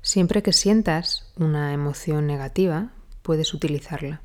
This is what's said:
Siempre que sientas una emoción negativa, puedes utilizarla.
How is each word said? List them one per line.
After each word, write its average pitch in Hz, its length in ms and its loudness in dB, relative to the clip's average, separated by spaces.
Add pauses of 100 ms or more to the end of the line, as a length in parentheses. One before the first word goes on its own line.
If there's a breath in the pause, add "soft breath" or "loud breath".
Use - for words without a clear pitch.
Siempre 190 440 2
que 190 80 2
sientas 196 800 2
una 151 380 0
emoción 147 560 -2
negativa, 160 640 0 (300)
puedes 160 300 0
utilizarla. 147 720 -4